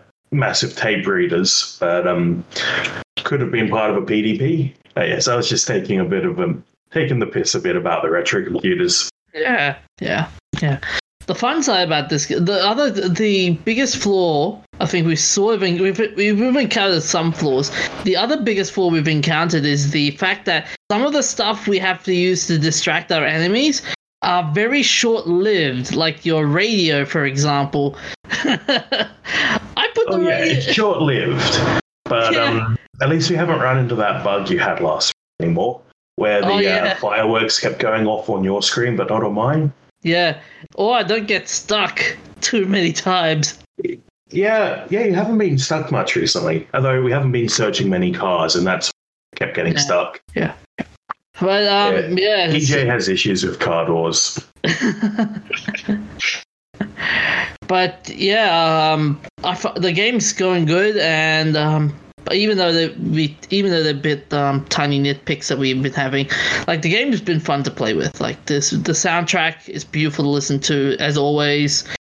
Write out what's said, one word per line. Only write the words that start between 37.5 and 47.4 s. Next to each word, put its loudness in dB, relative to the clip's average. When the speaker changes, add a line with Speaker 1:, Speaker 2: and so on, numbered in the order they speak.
Speaker 1:
kept -2
going 0
off -2
on -2
your 0
screen, 0
but -2
not 0
on -2
mine. 0
Speaker 2:
Yeah, 0
or 2
I 2
don't -2
get -2
stuck -2
too 0
many 2
times. 0
Speaker 1:
Yeah, 0
yeah, 0
you 2
haven't 2
been 2
stuck -2
much 0
recently, -2
although 2
we 2
haven't 2
been 0